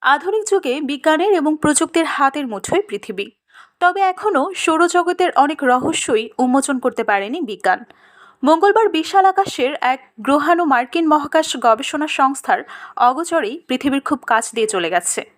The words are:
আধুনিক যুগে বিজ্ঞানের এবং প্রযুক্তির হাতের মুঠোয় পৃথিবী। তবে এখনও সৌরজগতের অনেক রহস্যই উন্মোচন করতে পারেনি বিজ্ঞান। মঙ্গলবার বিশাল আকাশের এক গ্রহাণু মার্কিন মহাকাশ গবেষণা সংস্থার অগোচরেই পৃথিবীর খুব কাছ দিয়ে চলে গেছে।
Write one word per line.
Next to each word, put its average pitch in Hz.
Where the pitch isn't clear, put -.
আধুনিক 320
যুগে 339
বিজ্ঞানের 311
এবং 302
প্রযুক্তির 311
হাতের 277
মুঠোয় 226
পৃথিবী। 202
তবে 359
এখনও 370
সৌরজগতের 349
অনেক 285
রহস্যই 254
উন্মোচন 262
করতে 233
পারেনি 214
বিজ্ঞান। 190
মঙ্গলবার 403
বিশাল 330
আকাশের 381
এক 254
গ্রহাণু 294
মার্কিন 277
মহাকাশ 302
গবেষণা 247
সংস্থার -
অগোচরেই 269
পৃথিবীর 269
খুব 285
কাছ 226
দিয়ে 220
চলে 175
গেছে। 175